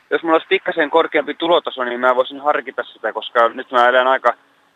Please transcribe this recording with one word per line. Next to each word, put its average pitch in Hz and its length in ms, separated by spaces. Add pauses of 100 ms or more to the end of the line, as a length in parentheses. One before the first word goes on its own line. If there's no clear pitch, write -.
(100)
jos 147 120
mulla 160 120
olisi 160 140
pikkasen 170 420
korkeampi 151 440
tulotaso, 156 500
niin 120 160
mä 127 160
voisin 135 240
harkita 139 420
sitä, - 300
koska 117 360
nyt 123 220
mä 123 180
elän 127 180
aika, 123 280 (420)